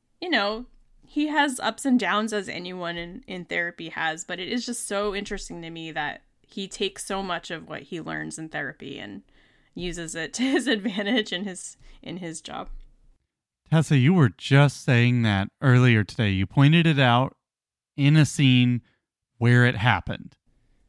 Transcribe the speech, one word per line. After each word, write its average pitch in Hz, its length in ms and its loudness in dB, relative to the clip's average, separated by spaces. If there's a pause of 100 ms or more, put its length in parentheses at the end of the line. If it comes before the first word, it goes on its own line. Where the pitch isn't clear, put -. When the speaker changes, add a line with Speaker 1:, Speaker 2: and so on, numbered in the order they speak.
(220)
Speaker 1:
you 359 80 -6
know, 226 380 -2 (440)
he 294 160 -2
has 294 320 0
ups - 240 -4
and 254 160 4
downs 208 320 -2
as 202 160 -6
anyone 180 480 -10
in, 175 320 -12
in 180 160 -10
therapy 170 460 -6
has. 160 340 -6
But 180 160 -10
it 185 80 -10
is 240 180 -4
just 240 220 -8
so 208 260 -4
interesting 190 480 -10
to 165 80 -14
me 160 220 -12
that 151 300 -8 (200)
he - 280 -12
takes - 360 -8
so 196 160 -6
much 175 300 -8
of 160 160 -12
what 156 140 -12
he - 180 -12
learns 156 400 -10
in 160 80 -12
therapy 151 500 -10
and 202 260 -14 (520)
uses 170 400 -8
it 160 180 -8
<laughs> - 20 -10
to 233 80 -2
his 269 240 0
advantage 208 680 -2
in 180 100 -4
his, 185 320 -12 (260)
in 170 160 -12
his 165 220 -10
job. - 300 -12 (1000)
Speaker 2:
Tessa, 156 280 4
you 135 160 4
were 143 160 6
just - 560 2
saying 120 380 4
that 101 260 0 (120)
earlier 123 440 6
today. 107 240 -2
You 95 160 0
pointed 156 420 4
it 143 120 4
out 127 360 2 (640)
in 143 180 6
a 151 100 8
scene 123 560 4 (560)
where 120 280 6
it 123 100 2
happened, - 640 -2 (520)